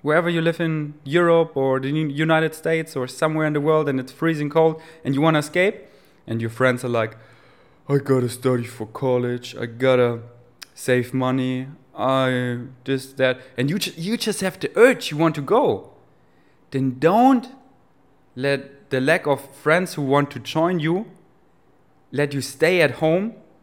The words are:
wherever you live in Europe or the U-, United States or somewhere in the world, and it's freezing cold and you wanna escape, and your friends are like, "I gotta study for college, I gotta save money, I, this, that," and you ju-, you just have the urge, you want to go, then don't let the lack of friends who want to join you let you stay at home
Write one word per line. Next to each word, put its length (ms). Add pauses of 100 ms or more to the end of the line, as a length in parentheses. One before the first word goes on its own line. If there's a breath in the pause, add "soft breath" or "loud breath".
wherever 280
you 120
live 180
in 340 (100)
Europe 540
or 220
the 100
U-, 180
United 460
States 420
or 120
somewhere 400
in 60
the 80
world, 280
and 100
it's 120
freezing 380
cold 320 (220 loud breath)
and 120
you 60
wanna 180
escape, 360 (520 soft breath)
and 140
your 80
friends 340
are 60
like, 280 (720 soft breath)
"I 80
gotta 320
study 340
for 240
college, 680
I 100
gotta 540 (540)
save 400
money, 540 (300)
I, 600 (240)
this, 300
that," 280 (160 loud breath)
and 120
you 100
ju-, 180
you 180
just 260
have 180
the 160
urge, 360
you 60
want 180
to 60
go, 500 (800 soft breath)
then 280
don't 480 (880)
let 540
the 120
lack 260
of 280
friends 400
who 60
want 300
to 80
join 400
you 260 (1080)
let 220
you 80
stay 400
at 100
home 420 (300)